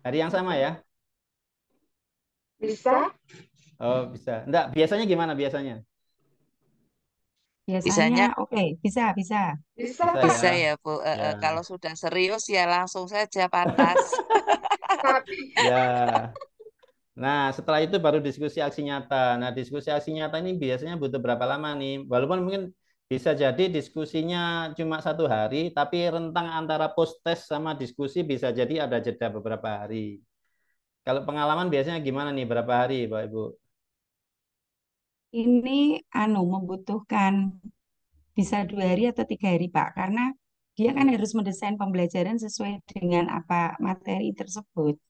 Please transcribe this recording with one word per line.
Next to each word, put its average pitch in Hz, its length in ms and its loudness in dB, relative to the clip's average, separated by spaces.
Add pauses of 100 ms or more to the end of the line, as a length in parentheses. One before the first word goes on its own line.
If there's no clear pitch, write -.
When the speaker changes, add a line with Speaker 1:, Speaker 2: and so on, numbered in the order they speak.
Speaker 1:
Hari 147 240 -2
yang 170 80 -4
sama 185 240 0
ya? 143 240 0 (1800)
Speaker 2:
Bisa. 254 560 0 (640)
Speaker 1:
Oh, 123 320 0
bisa. 120 400 -8
Enggak, 139 240 2
biasanya 156 320 4
gimana 165 320 2
biasanya? 139 480 -4 (1800)
Speaker 3:
Biasanya, 185 240 0
Speaker 4:
Bisanya 202 340 6 (140)
Speaker 3:
oke, 175 400 0
bisa, 214 320 2
bisa. 190 400 0 (240)
Speaker 2:
Bisa, 254 320 0
Speaker 1:
Bisa 339 80 2
Speaker 2:
Pak. 262 160 4
Speaker 4:
Bisa - 240 4
Speaker 1:
ya? 160 160 4
Speaker 4:
ya, 151 80 -4
Bu. 156 240 -4
Eh, 156 80 2
eh, 151 240 0
Speaker 1:
Ya. - 0 -
Speaker 4:
kalau 160 240 0
sudah 175 320 -8
serius 185 560 0
ya 190 160 4
langsung 180 400 0
saja, 196 480 0
Pak 175 120 4 (120)
Tas. 262 240 6 (560)
<laughs> - 480 -2
Speaker 2:
Tapi 381 560 0
Speaker 1:
Ya. 127 240 6 (1400)
Nah, 139 320 0
setelah 156 320 2
itu 185 160 0
baru 151 160 4
diskusi 147 480 -2
aksi 143 160 -4
nyata. 135 560 0
Nah, 123 160 -4
diskusi 131 400 -6
aksi 147 240 -2
nyata 156 240 -4
ini 185 160 -4
biasanya 147 400 -4
butuh 135 240 -4
berapa 123 240 0
lama 143 320 -4
nih? 135 320 -6
Walaupun 139 400 0
mungkin 190 240 -6 (380)
bisa 131 240 0
jadi 139 320 2
diskusinya 165 1120 -2
cuma 160 240 -2
satu 160 240 0
hari, 127 480 0
tapi 175 320 0
rentang 165 400 -2
antara 160 480 -2
post 160 320 0
test 165 240 -4
sama 156 240 -4
diskusi 139 480 -4
bisa 135 320 -2
jadi 135 320 0
ada 120 160 0
jeda 117 240 -4
beberapa 107 560 -6
hari. 104 400 -8 (800)
Kalau 135 240 -2
pengalaman 151 420 0
biasanya 156 320 0
gimana 143 300 -4
nih, 135 160 -4
berapa 117 240 -2 (160)
hari, 127 240 -2
Bapak 110 160 -4
Ibu? 107 180 -6 (1900)
Speaker 3:
Ini, 247 800 4
anu, 214 320 2
membutuhkan 196 1040 0 (800)
bisa 208 320 0
dua 185 320 0
hari 226 160 4
atau - 160 -2
tiga 190 320 0
hari, 180 80 0
Pak, - 320 -2
karena 220 320 0 (480)
dia 233 160 2
kan 277 160 6
Speaker 1:
Hmm. 233 80 2
Speaker 3:
harus 214 160 -2
mendesain 202 400 -2
pembelajaran 185 640 -2
sesuai 208 560 -8
dengan 175 320 0
apa 170 560 -2
materi 190 500 -2
tersebut. 190 640 -4 (120)